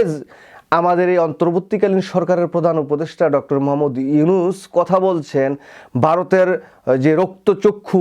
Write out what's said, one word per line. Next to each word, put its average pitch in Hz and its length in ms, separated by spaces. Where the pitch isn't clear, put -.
আমাদের 175 380
এই 180 100
অন্তর্বর্তীকালীন 180 840
সরকারের 175 420
প্রধান 170 240
উপদেষ্টা 147 500
ডক্টর 139 360
মোহাম্মদ 143 340
ইউনূস 170 600
কথা 175 280
বলছেন, 156 480
ভারতের 180 420
যে 139 180
রক্তচক্ষু 196 840